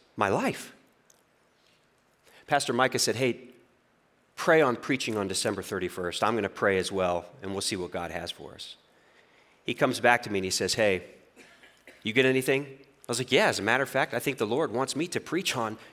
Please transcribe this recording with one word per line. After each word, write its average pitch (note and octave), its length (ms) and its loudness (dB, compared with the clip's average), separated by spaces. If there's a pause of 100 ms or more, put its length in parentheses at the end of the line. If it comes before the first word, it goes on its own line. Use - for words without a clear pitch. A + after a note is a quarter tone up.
(160)
my G#2 120 2
life?" E3+ 460 0 (1700)
Pastor C#3+ 280 0
Micah B2+ 260 2
said, A2 160 0
"Hey, B2 340 -2 (840)
pray D#3+ 260 6
on B2 140 4
preaching B2 420 -2
on G2 100 0
December F#2+ 360 -2
thirty-first. F2+ 600 -4
I'm A2 120 2
gonna G2+ 140 0
pray G2 280 2
as F2+ 140 -2
well, F2+ 340 0 (160)
and G2 100 -8
we'll G2 100 -4
see - 140 -4
what F2 160 -6
God E2+ 200 -6
has E2+ 180 -8
for - 240 -16
us." - 220 -16 (880)
He B2 80 -2
comes B2+ 260 0
back A#2+ 240 4
to G#2+ 80 -8
me G2+ 80 0
and F#2+ 60 -2
he F#2 60 -2
says, - 240 -2
"Hey, G2 280 2 (1000)
you A2 100 -4
get C3 120 6
anything?" C3 420 2
I - 400 -20
was B2 120 -2
like, B2+ 120 -2
"Yeah, F#3+ 160 6
as G2+ 100 0
a F#2+ 60 -4
matter B2 200 2
of B2+ 60 -4
fact, C#3 240 -2
I A#2 60 -2
think C3+ 180 -4
the G#2+ 100 0
Lord B2+ 240 0
wants C3 240 -2
me E3 120 -2
to - 120 -4
preach - 360 -4
on A2 220 -2 (160)